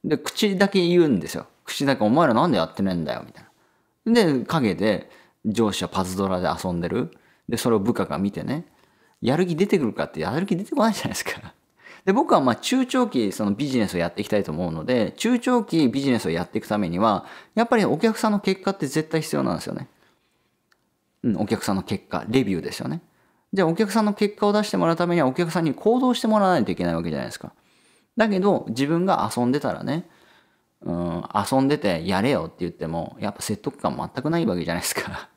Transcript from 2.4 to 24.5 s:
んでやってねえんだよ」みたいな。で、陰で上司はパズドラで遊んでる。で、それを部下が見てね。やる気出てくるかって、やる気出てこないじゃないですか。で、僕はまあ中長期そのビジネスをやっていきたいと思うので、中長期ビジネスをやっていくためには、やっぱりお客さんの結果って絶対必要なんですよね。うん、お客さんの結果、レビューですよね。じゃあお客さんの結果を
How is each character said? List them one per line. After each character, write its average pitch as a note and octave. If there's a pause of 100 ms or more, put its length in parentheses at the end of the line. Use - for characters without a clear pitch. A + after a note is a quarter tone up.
ん E3+
で G#2
や E2
っ -
て G2
ね F#2+
え -
ん E2
だ B1
よ」 -
み -
た -
い - (640)
な。 A3+
で、 D#3
陰 A#2+
で F#2 (340)
上 G#2+
司 F#2
は E2+
パ F#2+
ズ F#2
ド G2
ラ F2+
で F2+
遊 F2
ん E2+
で F2
る。 B2 (360)
で、 A#2
そ B2
れ A2+
を -
部 A2
下 F#2+
が D2+
見 G2
て E2
ね。 D3+ (540)
や B2
る F3+
気 E3+
出 G3
て G3+
く C#3
る G2+
か -
っ -
て、 -
や D3
る F#3+
気 F#3
出 G3
て D4+
こ C#4
な A3+
い -
じ -
ゃ -
な -
い -
で G3+
す -
か。 - (500)
で、 F#3+
僕 C4
は E3+
ま B2+
あ G#2+
中 B3+
長 B3+
期 G#2+
そ G#2+
の G2+
ビ C#3
ジ B2+
ネ G2+
ス F2+
を -
や E2+
っ -
て G#2
い G2+
き -
た G#2+
い G2
と D#2+
思 F2
う D#2+
の D#2+
で、 A#2+
中 A#3+
長 A#3+
期 D#3
ビ C3
ジ C#3
ネ A#2
ス -
を D#2+
や E2+
っ -
て B2
い -
く -
た G#2
め F#2
に E2+
は、 G2+ (280)
や A3+
っ A#3
ぱ B3
り G#3
お C#3+
客 A3
さ A3
ん G#3+
の G3+
結 F#3+
果 G3+
っ G3
て D3+
絶 D#3
対 D#3+
必 -
要 C#3+
な A#2
ん -
で -
す -
よ -
ね。 - (1400)
う A#2
ん、 F#2
お G#2
客 -
さ G#2
ん F#2+
の F#2
結 -
果、 -
レ B2
ビ G2
ュ E2+
ー -
で D2+
す -
よ -
ね。 D#3+ (500)
じ F#3+
ゃ -
あ D#3+
お E3+
客 G3+
さ A3
ん -
の G#3
結 G#3
果 G#3
を G3+